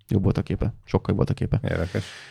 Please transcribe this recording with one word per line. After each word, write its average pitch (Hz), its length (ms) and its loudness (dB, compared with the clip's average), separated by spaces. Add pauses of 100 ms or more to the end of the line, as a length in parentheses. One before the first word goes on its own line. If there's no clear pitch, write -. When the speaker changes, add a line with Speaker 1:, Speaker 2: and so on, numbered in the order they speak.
Speaker 1:
Jobb 101 140 2
volt 98 160 4
a - 40 2
képe. - 320 -2 (100)
Sokkal - 240 0
jobb 95 80 2
volt - 140 2
a 98 40 -2
képe. - 280 0
Speaker 2:
Érdekes. 87 400 -2 (280)